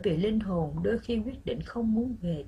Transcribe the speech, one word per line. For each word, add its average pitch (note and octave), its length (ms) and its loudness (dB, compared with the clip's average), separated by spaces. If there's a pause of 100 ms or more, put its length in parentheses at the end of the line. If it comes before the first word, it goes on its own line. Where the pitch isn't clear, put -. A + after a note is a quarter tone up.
vì E3 140 2
linh G#3+ 220 4
hồn E3+ 440 0
đôi A3 160 2
khi A#3 200 0
quyết B3+ 260 -6
định - 160 -4
không A3+ 320 0
muốn A#3+ 280 2
về E3 260 -2